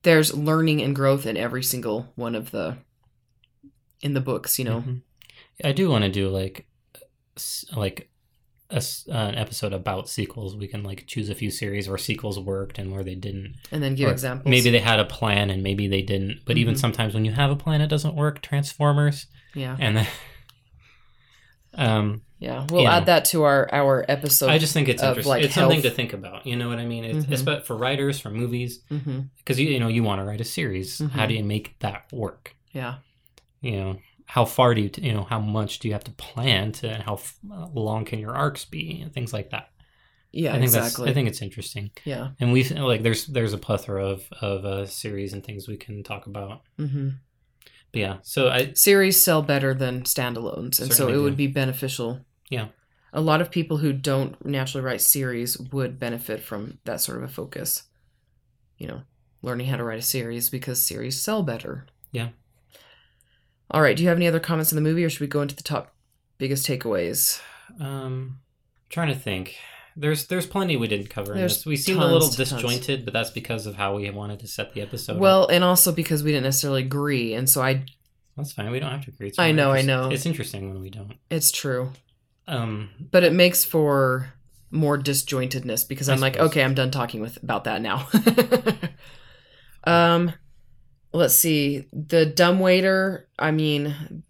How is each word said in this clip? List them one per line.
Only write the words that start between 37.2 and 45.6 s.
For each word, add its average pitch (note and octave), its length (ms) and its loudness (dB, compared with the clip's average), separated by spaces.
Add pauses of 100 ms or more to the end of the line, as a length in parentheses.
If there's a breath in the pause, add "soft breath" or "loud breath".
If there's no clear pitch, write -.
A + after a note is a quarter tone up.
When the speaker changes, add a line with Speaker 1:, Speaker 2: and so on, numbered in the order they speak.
Speaker 2:
uh, F3 220 -12
long G#2+ 320 -2
can A2 140 -8
your A2 160 -8
arcs C#3+ 300 -4
be, D#3+ 360 -10
and - 120 -12
things B2+ 200 -6
like G2+ 180 -8
that. - 180 -10 (640)
Speaker 1:
Yeah, D#3 160 -2
Speaker 2:
I - 40 -2
think B2+ 120 2
Speaker 1:
exactly. A#2+ 400 2
Speaker 2:
that's, C#3 60 2
I - 20 0
think B2+ 160 2
it's - 120 -8
interesting. G2+ 500 -10 (120)
Speaker 1:
Yeah. C3+ 360 -8
Speaker 2:
And A#2+ 120 2
we've, C3 200 4
like, B2+ 320 0
there's, A2+ 240 0
there's A2+ 260 -2
a G2+ 40 -6
plethora G2 480 -4
of, F#2+ 220 -6 (140)
of, G2 240 -4
uh, G2 200 -4
series G2 480 -8
and G2+ 100 -10
things G2+ 240 -12